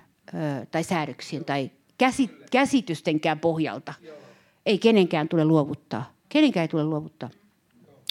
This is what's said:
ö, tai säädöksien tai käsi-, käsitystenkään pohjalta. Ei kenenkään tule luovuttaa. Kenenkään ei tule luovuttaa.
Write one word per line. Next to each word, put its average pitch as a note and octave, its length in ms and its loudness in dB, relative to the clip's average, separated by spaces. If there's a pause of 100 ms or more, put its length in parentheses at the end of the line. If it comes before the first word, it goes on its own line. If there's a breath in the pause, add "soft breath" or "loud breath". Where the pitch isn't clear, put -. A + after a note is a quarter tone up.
(280)
ö, D3 440 -6
tai D#3+ 120 -2
säädöksien D3+ 640 -6
tai C#3 260 -4 (260)
käsi-, B3+ 420 0 (120)
käsitystenkään E3+ 880 0
pohjalta. D#3 540 -4 (720 loud breath)
Ei G#3 120 2
kenenkään F3 500 4
tule D#3+ 180 2
luovuttaa. D3 680 0 (160)
Kenenkään C#4+ 320 2
ei D#3+ 60 -2
tule D3+ 160 -2
luovuttaa. D#3 460 -6 (800)